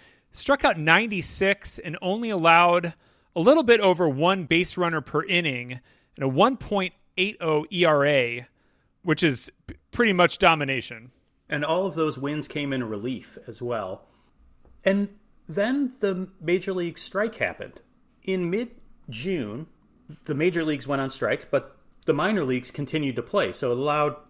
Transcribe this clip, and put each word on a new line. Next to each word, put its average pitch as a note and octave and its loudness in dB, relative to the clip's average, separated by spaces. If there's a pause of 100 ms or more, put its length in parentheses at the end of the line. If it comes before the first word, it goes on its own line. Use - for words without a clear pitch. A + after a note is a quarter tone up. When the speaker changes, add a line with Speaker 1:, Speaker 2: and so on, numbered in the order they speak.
(320)
Speaker 1:
struck - 0
out G#3+ 2
ninety-six F#3+ 0
and E3 -10
only A3 -4
allowed F3 4 (420)
a F3 0
little C4+ 6
bit A#3 6
over F3+ 4
one E3 2
base E3+ 0
runner E3+ 0
per D3+ -2
inning B2+ -2 (340)
and - -10
a C3+ 0
one G3+ 4
point F#3+ -4 (220)
eight G3 -2
oh D#3 0
E F3 2
R D3 4
A, B2 0 (560)
which D#3 0
is C#3 0 (160)
p-, - -14 (160)
pretty A3+ 2
much F3 2
domination. C3+ 0 (380)
Speaker 2:
And D3 -4
all E3+ 0
of E3 -6
those D#3 0
wins D3 -6
came C#3+ -6
in B2+ -2
relief A2 -8 (120)
as A2+ -16
well. G#2+ -8 (800)
And G3+ 2 (400)
then B3+ -2
the F#3 -2 (120)
major F3+ -2
league F3 -6
strike A3 -6
happened. - -8 (420)
In F#3 -2
mid-June, D#3 -8 (600)
the D3+ -4
major E3 0
leagues D3 -2
went C#3 -2
on C3+ -4
strike, - -2
but - -2 (300)
the D#3+ 4
minor F3 0
leagues B2+ -2
continued C#3+ -4
to A#2 -4
play, C3+ -2
so B2 -2
it A#2+ 0
allowed D3 0 (140)